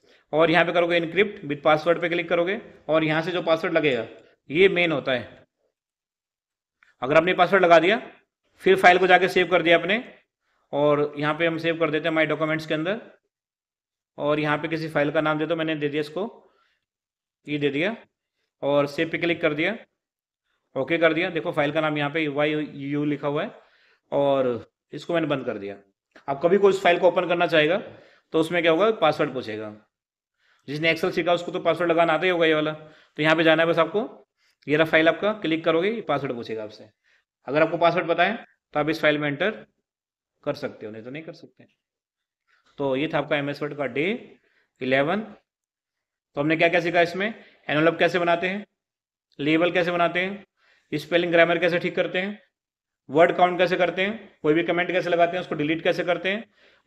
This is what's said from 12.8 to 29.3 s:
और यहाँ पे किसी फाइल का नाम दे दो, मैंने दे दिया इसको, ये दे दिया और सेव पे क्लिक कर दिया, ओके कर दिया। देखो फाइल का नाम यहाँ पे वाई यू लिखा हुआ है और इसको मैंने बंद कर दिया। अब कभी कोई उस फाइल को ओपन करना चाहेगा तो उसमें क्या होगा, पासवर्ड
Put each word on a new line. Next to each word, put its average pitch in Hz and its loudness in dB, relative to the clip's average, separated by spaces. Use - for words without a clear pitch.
और 147 0
यहाँ 151 0
पे 160 -6
किसी 160 -6
फाइल 147 0
का 156 0
नाम 156 -2
दे 156 -2
दो, 165 -2
मैंने 160 -4
दे 147 -4
दिया 151 -4
इसको, 175 -8
ये 147 -4
दे 143 -2
दिया 175 -4
और 143 2
सेव 160 -4
पे 165 -6
क्लिक 170 -2
कर 160 0
दिया, 175 -4
ओके 135 -2
कर 160 4
दिया। 175 -2
देखो 165 -6
फाइल 147 -2
का 156 -2
नाम 151 -4
यहाँ 143 -2
पे 160 -4
वाई 147 -2
यू 147 -6
लिखा 147 -4
हुआ 147 -4
है 233 -12
और 135 0
इसको 147 -8
मैंने 165 0
बंद 139 -4
कर 113 -6
दिया। 101 -10
अब 139 -6
कभी 175 4
कोई 196 6
उस 190 2
फाइल 175 6
को 185 4
ओपन 175 2
करना 175 0
चाहेगा 156 2
तो 160 2
उसमें 170 0
क्या 165 4
होगा, 185 4
पासवर्ड 151 0